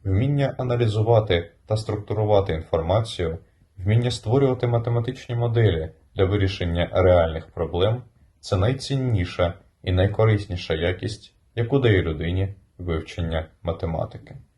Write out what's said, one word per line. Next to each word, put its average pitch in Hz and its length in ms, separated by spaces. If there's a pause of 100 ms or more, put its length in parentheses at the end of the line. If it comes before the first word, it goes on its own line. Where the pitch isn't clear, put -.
Вміння 135 540
аналізувати 110 920 (140)
та 107 120
структурувати 104 760
інформацію, 82 840 (400)
вміння 113 340
створювати 127 560
математичні 120 680
моделі 113 540 (260)
для 98 100
вирішення 90 680
реальних 85 560
проблем — 87 560 (360)
це - 180
найцінніша 113 960 (300)
і 92 80
найкорисніша 104 840
якість, 92 600 (200)
яку 117 240
дає 107 220
людині 85 540 (260)
вивчення 82 680 (160)
математики. 82 760 (200)